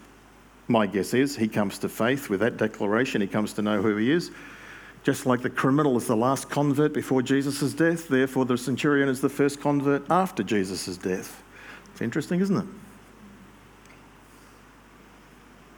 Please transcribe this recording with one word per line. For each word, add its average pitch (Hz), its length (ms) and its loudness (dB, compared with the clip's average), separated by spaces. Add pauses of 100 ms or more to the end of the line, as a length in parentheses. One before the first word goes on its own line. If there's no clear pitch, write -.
(680)
my 110 200 2
guess 95 280 -2
is 139 220 2
he 110 100 0
comes 104 320 -2
to 98 100 -4
faith 131 400 -2
with 95 120 0
that 120 160 0
declaration. 110 640 0
He 101 60 0
comes 107 260 -4
to 110 100 -4
know 104 200 0
who 107 140 2
he 110 140 2
is. 170 200 0 (720)
Just - 220 0
like 123 160 2
the 120 80 -2
criminal 139 480 2
is 107 80 -2
the 117 100 2
last 127 320 0
convert 147 460 2
before 139 280 0
Jesus' 135 520 0
death, 165 340 0
therefore 131 380 2
the 123 100 2
centurion 139 520 2
is 127 120 0
the 143 80 2
first 139 320 0
convert 143 500 0
after 180 320 2
Jesus' 95 540 -2
death. 92 460 -6 (500)
It's - 80 -10
interesting, 156 400 -2
isn't 190 160 2
it? 113 100 -2 (3000)